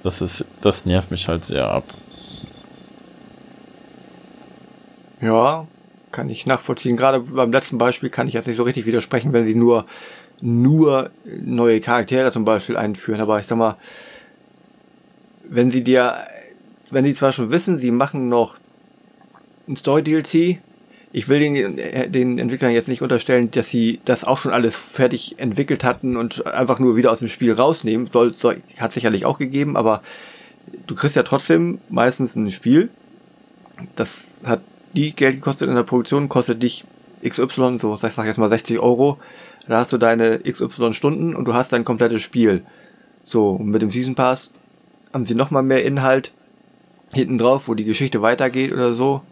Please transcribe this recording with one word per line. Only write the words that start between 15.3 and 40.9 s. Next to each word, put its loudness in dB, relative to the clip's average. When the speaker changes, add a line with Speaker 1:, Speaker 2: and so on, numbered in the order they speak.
Speaker 2:
wenn 0
sie 0
dir, 2
wenn 2
sie 2
zwar 2
schon -2
wissen, 0
sie 0
machen 0
noch 0
ein -6
Story 0
D 0
L 0
C, 0
ich -6
will 4
den, 0
den 0
Entwicklern 0
jetzt 2
nicht -4
unterstellen, 2
dass -2
sie 0
das 0
auch 2
schon -4
alles 2
fertig -2
entwickelt -2
hatten -2
und -4
einfach 0
nur 4
wieder 4
aus -2
dem -6
Spiel 0
rausnehmen. 0
Soll, 4
soll, -2
hat -6
sicherlich 0
auch 0
gegeben, -2
aber 0
du -10
kriegst -2
ja 2
trotzdem 0
meistens 0
ein -2
Spiel, 2
das -10
hat -2
die -2
Geld 2
gekostet -4
in 0
der 2
Produktion, 0
kostet 0
dich -4
X -6
Y, 0
so, -4
sag, -4
sag -6
jetzt -4
mal 2
sechzig 0
Euro, 2
da 2
hast 0
du 0
deine 2
X -6
Y -2